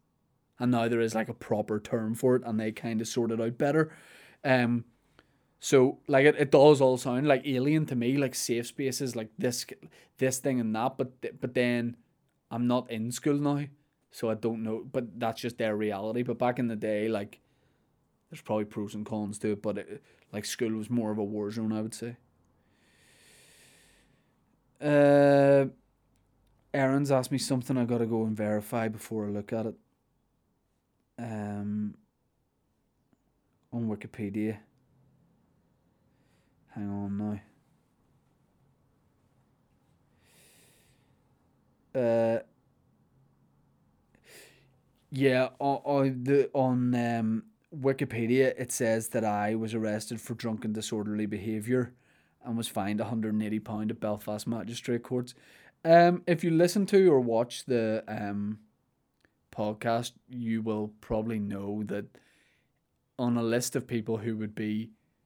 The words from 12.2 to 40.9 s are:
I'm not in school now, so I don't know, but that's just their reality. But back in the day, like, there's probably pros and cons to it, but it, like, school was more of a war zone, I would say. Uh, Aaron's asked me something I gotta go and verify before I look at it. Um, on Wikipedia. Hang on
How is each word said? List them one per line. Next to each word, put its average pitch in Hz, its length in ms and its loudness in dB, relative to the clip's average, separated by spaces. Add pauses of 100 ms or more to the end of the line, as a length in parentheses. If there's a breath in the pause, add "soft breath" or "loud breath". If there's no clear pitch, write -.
I'm 120 200 -2
not 123 240 2
in 113 180 -4
school 143 280 0
now, 143 260 -2 (480)
so 117 180 -4
I 110 40 0
don't 110 280 -4
know, 110 300 -6
but 117 260 -6
that's 113 220 -4
just 120 180 -8
their 110 160 0
reality. 107 480 -2
But 123 160 -4
back 123 220 0
in 120 80 -2
the 113 80 -4
day, 107 320 -2
like, 104 320 -6 (920)
there's - 120 -20
probably 107 240 -2
pros 104 280 -8
and 107 100 -8
cons 107 360 -6
to 107 120 -2
it, 101 100 -6
but 101 160 -4
it, 101 240 -14 (300 soft breath)
like, 104 120 -8
school 110 300 -4
was 110 160 -6
more 117 200 0
of 107 80 -4
a 104 60 -2
war 104 260 -6
zone, 110 220 -4
I 107 80 -2
would 110 140 -6
say. 120 240 -10 (2500 soft breath)
Uh, 143 840 6 (1080)
Aaron's 139 380 2
asked 127 220 2
me 135 60 0
something 131 380 -2
I 123 80 2
gotta 117 220 0
go 110 200 0
and 110 100 -2
verify 107 500 -2
before 110 400 -6
I 104 40 -4
look 104 220 -6
at 113 140 -4
it. 104 80 -6 (1400)
Um, 104 760 -6 (1800)
on 117 160 -4
Wikipedia. 107 720 -6 (2250)
Hang 104 140 -8
on 101 520 -4 (4000 soft breath)